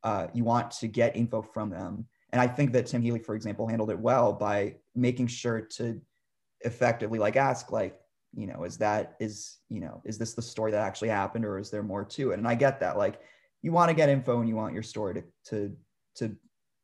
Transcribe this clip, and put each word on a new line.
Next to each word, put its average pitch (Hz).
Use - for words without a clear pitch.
Uh, 104
you 120
want 110
to -
get 113
info 113
from 107
them. 95
And 123
I 123
think 123
that 123
Tim 120
Healy, 117
for 110
example, 107
handled 110
it 87
well 117
by 101
making 123
sure 117
to 117
effectively, 117
like, 107
ask, 131
like, 101
you 107
know, -
is 87
that, 107
is, -
you 113
know, 76
is 110
this 120
the -
story 110
that 107
actually 98
happened, 104
or 101
is 98
there 104
more 101
to 135
it? 101
And 107
I 120
get 131
that, 90
like, 101
you 160
wanna 165
get 151
info 127
and 113
you 110
want 110
your 107
story 104
to, 92
to, 104
to 107